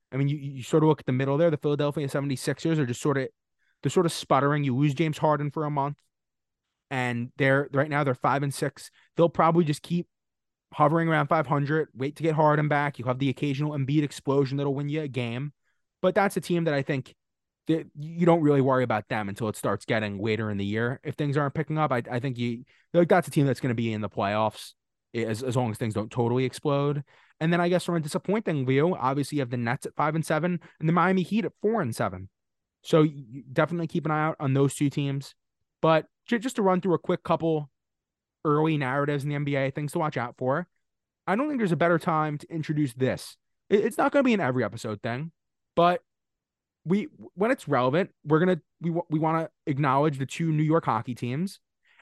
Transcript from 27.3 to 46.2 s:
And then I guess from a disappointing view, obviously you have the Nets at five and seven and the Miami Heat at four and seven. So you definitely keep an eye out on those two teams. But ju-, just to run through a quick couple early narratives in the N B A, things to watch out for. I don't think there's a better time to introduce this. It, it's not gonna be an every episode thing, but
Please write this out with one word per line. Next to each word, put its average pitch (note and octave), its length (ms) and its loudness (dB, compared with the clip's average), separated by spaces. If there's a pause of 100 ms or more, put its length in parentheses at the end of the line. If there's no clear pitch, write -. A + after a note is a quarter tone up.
And E3 120 0
then F3 80 2
I F3 80 2
guess F3 160 0
from E3+ 120 -2
a E3 40 0
disappointing E3+ 640 -2
view, C#3+ 280 4
obviously C#3 420 -2
you C#3 60 0
have B2 80 -6
the B2+ 60 -4
Nets A#2+ 300 -2
at - 100 -14
five D3 180 0
and D#3+ 100 -2
seven E3+ 360 -2 (180)
and D#3 100 -2
the D#3+ 40 4
Miami F3+ 300 2
Heat G3+ 220 -2
at D3+ 160 -6
four G#3+ 220 0
and A2+ 120 -4
seven. F#2+ 340 -4 (540)
So D#3+ 200 4
you C#3 500 -4
definitely E3 340 0
keep D3+ 200 -4
an D3+ 40 -2
eye D3+ 140 0
out D#3+ 160 -2
on C3+ 140 0
those C#3 200 2
two C#3+ 160 0
teams. C#3 440 -6 (460)
But D#3+ 260 4 (200)
ju-, A#3+ 120 0
just A#3+ 180 -8
to A3+ 60 0
run F#3 180 4
through F3 140 0
a D3+ 40 2
quick - 240 -2
couple D#3+ 460 -2 (760)
early D#3 320 2
narratives C#3+ 460 -2
in D3 80 -4
the D3 60 -2
N D3 80 -4
B C#3+ 100 -2
A, C3+ 160 0
things D3+ 220 -6
to E3+ 80 -2
watch D3+ 160 -2
out A#2+ 200 -6
for. C#3 300 -2 (640)
I F#3 80 2
don't C#4 100 0
think C#4+ 140 -2
there's G3 100 2
a E3+ 60 0
better E3+ 220 4
time D#3 400 -2
to - 140 -20
introduce D3+ 420 -2
this. B2+ 420 -4 (340)
It, G#3 140 4
it's A3 140 -2
not C#4 120 2
gonna C#4+ 140 4
be B3 100 4
an G3+ 60 2
every B2+ 240 0
episode G#2+ 360 -6
thing, C3 300 -6 (460)
but E3+ 260 4 (840)